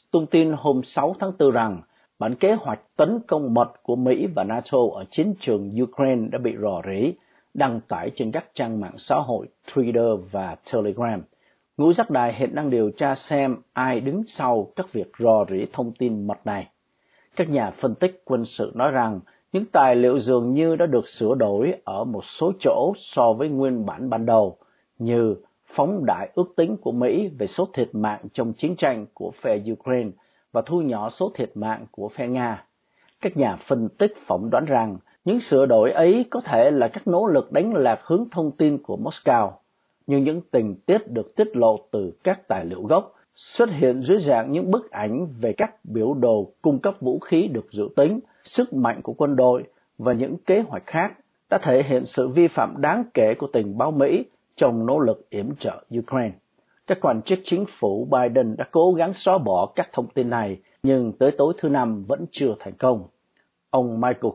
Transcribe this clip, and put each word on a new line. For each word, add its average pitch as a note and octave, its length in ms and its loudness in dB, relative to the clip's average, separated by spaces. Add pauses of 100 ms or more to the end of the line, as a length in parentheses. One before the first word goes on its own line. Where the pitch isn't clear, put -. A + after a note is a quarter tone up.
(100)
tung D#3+ 160 0
tin D#3+ 260 2
hôm C#3 300 0
sáu D3 360 -2
tháng F#3+ 140 -4
tư D3 180 4
rằng A2 320 0 (360)
bản A2+ 160 -2
kế F#3+ 180 2
hoạch C3+ 280 -4 (160)
tấn G#3 300 2
công C#3+ 280 0
mật - 280 0
của A#2+ 140 -2
Mỹ B2+ 380 2
và F#2+ 100 -2
nato A#2+ 340 -2 (160)
ở F#2+ 160 -12
chiến F#3+ 300 -2
trường G#2 420 -2
Ukraine B2 460 0
đã B2 100 -6
bị A#2 240 -4
rò F#2 240 -4
rỉ, G#2+ 260 -2 (420)
đăng B2 340 -2
tải G2+ 260 -6
trên A2 180 -4
các D#3+ 120 -6 (100)
trang A2+ 260 -6
mạng F#2+ 160 -10
xã - 200 -2
hội B2 300 -2 (280)
Twitter A#2 440 2 (120)
và F#2+ 260 -8 (160)
Telegram. G#2+ 500 -2 (540)
Ngũ D#3+ 160 6
giác A3+ 180 -2
đài A#2+ 220 0
hiện B2 220 -4
đang D3 160 -4
điều A2 200 2
tra C#3 240 -2
xem C3+ 420 -2 (160)
ai B2+ 280 -2
đứng D3 260 -4
sau A#2+ 400 -2 (100)
các F#3 160 -8
việc G#2 260 -8
rò A2+ 320 4
rỉ F#2+ 220 -4
thông A#2 200 -6
tin A2 340 -4
mật G2+ 180 -6
này. G2+ 240 -8 (680)
Các D#3+ 140 -2
nhà A#2 200 0
phân A#2 240 -4
tích F#3 300 -4
quân A#2 200 -2
sự A2 300 -6
nói B2+ 160 0
rằng A2+ 300 -2 (320)
những G3 200 -2
tài C3 240 6
liệu B2 220 4
dường B2 340 2
như D#3+ 240 2
đã E3+ 100 2
được B2+ 220 0
sửa A2+ 260 0
đổi A#2+ 400 0 (100)
ở G2+ 200 -6
một G#2+ 200 -8
số F3 360 -2
chỗ C#3+ 360 2
so A#2 360 2
với C3+ 160 -2
nguyên C3 380 -2
bản G#2 240 -8
ban A2+ 160 -2
đầu, A2 300 4 (420)
như A#2 380 2 (300)
phóng D#3 400 -2
đại F#2+ 280 -2
ước F3+ 220 -2
tính F3+ 200 0
của - 160 -6
Mỹ B2 360 0 (100)
về G#2 80 -4
số F#3 260 -4
thiệt B2 200 -2
mạng G#2+ 280 -4 (120)
trong A#2 200 -4
chiến E3 240 -6
tranh A#2 380 -2
của - 160 -10
phe G#2+ 300 -4 (120)
Ukraine A#2+ 380 -4 (420)
và A#2 140 0
thu E3+ 140 -2
nhỏ A#2 280 -4
số F#3 260 -4
thiệt B2 200 -6
mạng G#2+ 360 -6
của G#2 180 -10
phe B2 200 -8
Nga. B2 360 -4 (560)
Các F#3 160 -4
nhà A#2 200 0
phân A2+ 320 -2
tích - 280 0 (100)
phỏng G2+ 240 -2
đoán B2+ 140 2
rằng A2+ 320 0 (280)
những A3 160 0
sửa C3+ 260 4
đổi A#2 260 6
ấy F#3+ 380 4
có - 100 -4
thể A#2+ 300 4
là C3 180 2
các - 180 -12
nỗ F3+ 200 2
lực D3 260 2
đánh G3+ 220 0
lạc B2 300 2
hướng F#3+ 260 0
thông D#3+ 200 -2
tin D3 320 0
của G#2 140 -8
Moscow, A#2 540 0 (560)
nhưng C#3 180 2
những D#3 160 -2 (100)
tình G#2+ 260 0 (100)
tiết G#3+ 240 2
được A2+ 260 -8
tiết G#3 200 0
lộ A2+ 200 4 (140)
từ F#2+ 220 -4 (120)
các F#3+ 240 -2
tài F#2 160 -4
liệu F2+ 180 -10
gốc C#3+ 300 0 (220)
xuất - 360 0
hiện C3 320 0
dưới F3 160 4
dạng C#3 340 0
những F3+ 180 -2
bức A3 200 0
ảnh A#2+ 380 -4 (120)
về A2+ 120 0
các - 220 -4 (100)
biểu A2 300 -2
đồ A2+ 380 2 (100)
cung C#3+ 160 2
cấp G3 220 -2
vũ B2+ 180 -2
khí F3+ 300 0
được A#2+ 240 -6
dự G#2 240 -4
tính, F3 240 2 (240)
sức - 280 -2
mạnh B2 300 -2
của - 100 -10
quân C#3+ 240 0
đội B2+ 280 4 (340)
và A#2+ 140 0
những B2+ 240 -2 (100)
kế G3 220 4
hoạch G2+ 180 -10
khác G3 260 -2 (380)
đã - 120 2
thể C3+ 200 4
hiện B2+ 240 0
sự C3 220 -2
vi E3 200 4
phạm C#3 320 -2
đáng F#3 240 0 (100)
kể A2+ 200 4
của - 180 -6
tình G#2+ 260 -2
báo C#3 120 0
Mỹ D3+ 340 2 (320)
trong A#2 300 2
nỗ C#3 120 0
lực A#2 320 0
yểm A2 260 -6
trợ - 260 -8 (160)
Ukraine. A#2 360 -4 (520)
Các F#3+ 140 -2
quan A#2 220 0
chức F#3+ 220 0
chính F#3+ 240 -2
phủ A2+ 420 -4
Biden B2 460 2
đã B2+ 140 -6
cố F3 220 6
gắng E3+ 220 0
xóa F#3+ 240 2
bỏ G2 360 0
các - 180 -4
thông A#2+ 140 -4
tin A#2+ 240 -2
này, G#2+ 280 -4 (240)
nhưng B2+ 300 2
tới C3+ 180 4
tối D3+ 280 2
thứ D#3+ 100 -2
Năm A2+ 360 -2
vẫn D#3+ 260 -4
chưa B2+ 300 -2
thành G2 180 -14
công. B2 240 2 (680)
Ông A#2+ 300 0
Michael A#2+ 340 0